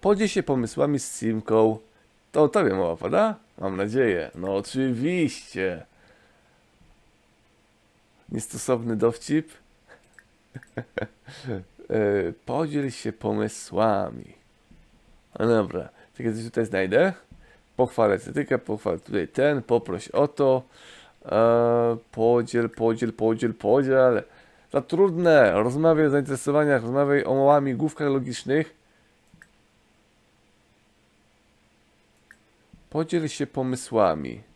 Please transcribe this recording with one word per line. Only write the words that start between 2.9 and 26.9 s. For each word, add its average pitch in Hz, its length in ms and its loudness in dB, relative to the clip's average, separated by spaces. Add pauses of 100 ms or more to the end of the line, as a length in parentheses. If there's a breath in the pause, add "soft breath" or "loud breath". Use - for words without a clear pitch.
prawda? 208 400 0 (220)
Mam 95 200 -6
nadzieję. 104 580 0
No 95 200 -4
oczywiście. 127 1300 -4 (2500 soft breath)
Niestosowny 117 680 -4
dowcip. 120 560 -2
<laughs> - 100 -20 (2250 loud breath)
E, 101 420 0 (120)
podziel 147 440 -4
się 110 240 -8
pomysłami. 104 1200 -4 (1040)
No 110 80 0
dobra, 101 420 0 (280 soft breath)
tak - 80 -8
jak 110 100 -4
tutaj 113 300 -4
znajdę. 98 480 2 (640 soft breath)
Pochwal 117 360 2
estetykę, 131 460 -2
pochwal 104 420 -4
tutaj 101 280 -4
ten, 143 340 0
poproś 113 460 -2
o 143 200 2
to. 131 360 2 (640 loud breath)
E, 117 720 2 (140)
podziel, 117 580 2
podziel, 113 440 -2
podziel, 113 400 0
podziel. 127 680 2 (480 soft breath)
Za 143 100 0
trudne. 165 680 4
Rozmawiaj 147 540 2
o 147 40 4
zainteresowaniach, 143 720 0
rozmawiaj 139 440 0